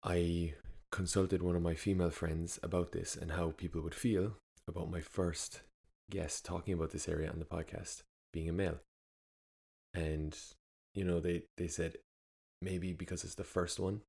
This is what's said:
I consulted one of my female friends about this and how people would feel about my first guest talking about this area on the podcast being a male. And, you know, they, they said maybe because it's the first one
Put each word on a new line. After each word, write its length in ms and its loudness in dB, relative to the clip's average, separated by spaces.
I 540 4
consulted 500 2
one 160 4
of 60 4
my 120 4
female 360 4
friends 520 -2
about 300 0
this 240 -4
and 160 -4
how 200 0
people 280 -4
would 140 -4
feel 400 2
about 220 -4
my 100 -2
first 640 -2
guest 340 -4
talking 300 -2
about 160 2
this 180 -4
area 220 0
on 80 -4
the 80 -4
podcast 560 -6
being 200 -2
a 20 0
male. 280 0
And, 420 0
you 100 0
know, 140 4
they, 260 2
they 120 -2
said 280 -2
maybe 320 0
because 320 -4
it's 120 -10
the 60 -4
first 380 0
one 280 0